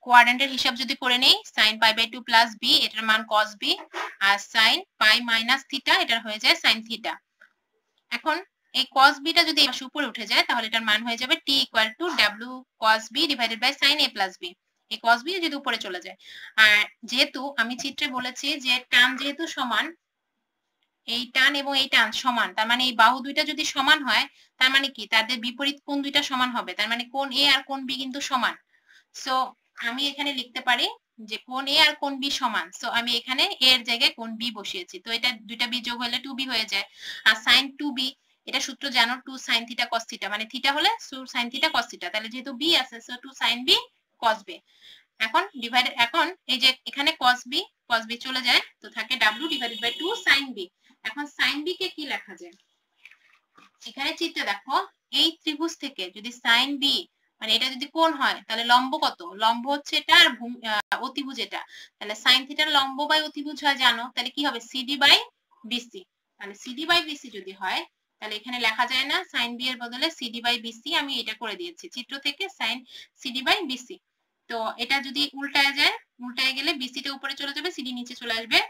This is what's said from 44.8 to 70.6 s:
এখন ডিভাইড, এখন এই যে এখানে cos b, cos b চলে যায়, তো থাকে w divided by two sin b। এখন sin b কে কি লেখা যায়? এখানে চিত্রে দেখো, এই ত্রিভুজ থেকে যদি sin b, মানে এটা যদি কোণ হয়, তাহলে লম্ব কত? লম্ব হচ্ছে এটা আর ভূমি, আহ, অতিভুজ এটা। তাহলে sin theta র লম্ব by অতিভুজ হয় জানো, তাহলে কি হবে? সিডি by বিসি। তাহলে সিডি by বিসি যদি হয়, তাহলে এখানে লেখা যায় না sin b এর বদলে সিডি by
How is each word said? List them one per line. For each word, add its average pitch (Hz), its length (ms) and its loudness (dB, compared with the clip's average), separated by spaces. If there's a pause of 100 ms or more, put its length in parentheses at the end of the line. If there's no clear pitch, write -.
এখন 320 160 2 (200)
ডিভাইড, 247 240 2 (180)
এখন 302 220 2 (260)
এই 254 100 0
যে 262 80 8 (200)
এখানে 285 200 0 (120)
cos 247 180 4 (100)
b, - 20 -8 (360)
cos 226 200 0
b - 20 -10 (160)
চলে 262 220 -2
যায়, 311 140 4 (180)
তো - 60 -20 (100)
থাকে 233 180 -4 (300)
w - 80 -4
divided 233 320 -6
by 233 160 0
two 349 120 -2 (140)
sin 277 180 4 (120)
b। - 20 -12 (500)
এখন 277 160 -8 (120)
sin 269 280 0
b - 20 -4 (140)
কে 381 60 -4 (100)
কি 311 60 -12 (100)
লেখা 208 280 -10
যায়? 349 140 -20 (1400)
এখানে 277 200 -4 (100)
চিত্রে 311 300 -4
দেখো, 262 260 -4 (440)
এই 320 80 4 (140)
ত্রিভুজ 320 300 -4 (120)
থেকে 262 200 -10 (120)
যদি 214 140 -10 (120)
sin 247 280 2 (120)
b, - 20 -4 (560)
মানে 220 160 0
এটা 254 180 0
যদি 262 120 -8 (100)
কোণ 330 140 4 (100)
হয়, 247 260 2
তাহলে 226 260 -4
লম্ব 262 200 4 (120)
কত? 240 160 -2 (240)
লম্ব 240 200 2 (100)
হচ্ছে 285 260 -6
এটা 320 220 2
আর 320 60 8 (100)
ভূমি, 240 200 -10 (140)
আহ, - 240 0 (100)
অতিভুজ 262 400 -8
এটা। - 140 -8 (360)
তাহলে 208 180 -8 (100)
sin 262 240 6
theta 285 180 -2
র - 20 -4 (100)
লম্ব 269 200 -2 (120)
by 311 180 4
অতিভুজ 294 380 -10
হয় 277 180 2
জানো, 233 200 4 (100)
তাহলে 247 220 -4
কি 285 100 -4
হবে? 233 140 -2 (100)
সিডি 262 320 -6
by 302 140 8 (540)
বিসি। 233 320 -10 (340)
তাহলে 202 260 -16
সিডি 254 280 -12
by 349 180 4
বিসি 294 280 -14
যদি 190 240 -14
হয়, 214 220 -4 (360)
তাহলে 214 200 -10
এখানে 247 280 -8
লেখা 226 260 0
যায় 262 180 0
না 320 60 0 (160)
sin 240 260 -2
b - 20 -12 (100)
এর 254 120 -6
বদলে 247 240 -6 (120)
সিডি 240 280 -10
by 240 100 0 (100)